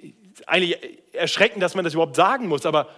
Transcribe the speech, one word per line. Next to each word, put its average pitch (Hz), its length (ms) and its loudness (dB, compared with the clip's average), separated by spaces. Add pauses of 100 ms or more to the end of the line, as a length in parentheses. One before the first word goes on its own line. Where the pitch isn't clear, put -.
(460)
Eigentlich 170 320 2 (340)
erschreckend, 190 500 0
dass 175 120 0
man 190 100 -2
das 165 80 -2
überhaupt 156 240 -2
sagen 214 320 2
muss, 147 160 -2
aber, 156 340 0